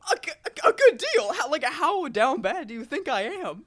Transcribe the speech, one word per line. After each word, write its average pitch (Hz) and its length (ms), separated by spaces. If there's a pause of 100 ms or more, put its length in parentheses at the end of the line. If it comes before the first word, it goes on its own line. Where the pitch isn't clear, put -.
(100)
A 392 80
g-, - 120 (340)
a - 60
good 466 260
deal? 415 360
How, 370 160
like, 302 140
how 330 440
down 240 340
bad - 260
do 208 60
you 233 100
think 349 240
I 220 160
am? 220 440